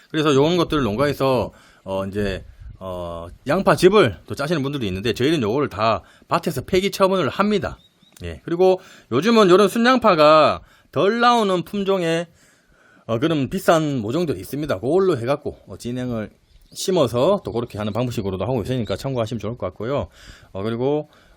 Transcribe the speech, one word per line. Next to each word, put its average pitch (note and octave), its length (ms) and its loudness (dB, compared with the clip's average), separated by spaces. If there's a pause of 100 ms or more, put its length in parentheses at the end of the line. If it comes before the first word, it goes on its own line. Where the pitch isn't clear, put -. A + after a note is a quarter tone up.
그래서 D#3 240 2
요런 D3+ 240 4
것들을 D#3 260 0
농가에서, B2 680 0 (320)
어, F#2+ 220 -4
이제, G2 400 -4 (340)
어, F2 480 -10 (200)
양파즙을 E3 800 4
또 A2 80 -10
짜시는 D3 280 -2
분들도 C#3 220 -4
있는데 G2 280 -2
저희는 D3 280 0
요거를 A#2+ 280 0
다 G#2+ 320 0 (260)
밭에서 D#3+ 340 -2
폐기 F#3+ 300 0
처분을 F#3+ 380 0
합니다. G3 480 -2 (460)
예, E2 220 -12
그리고 F#3 340 2 (320)
요즘은 G3+ 380 4
요런 F#3+ 180 8
순양파가 E3 920 4 (300)
덜 G3 280 0
나오는 A3 440 2
품종의, F3+ 640 -2 (800)
어, A2+ 140 -2
그런 C#3 300 -2
비싼 D#3+ 500 0
모종들이 A#2+ 400 -4
있습니다. C3 400 -6
그걸로 E3 380 0
해갖고, A#2 500 -6
어, F#2+ 100 -14
진행을 A#2+ 540 -8 (420)
심어서 E3 720 0
또 G2+ 60 -6
그렇게 A#2 260 -6
하는 G#2 160 -4
방식으로도 G#2 500 -4
하고 A#2 200 -2
있으니까 A#2 320 -4
참고하시면 A#2+ 440 -4
좋을 G#2+ 180 -8
것 G2 100 -6
같고요. A2 400 -6 (440)
어, F#2+ 120 -8
그리고 C3 460 -4 (260)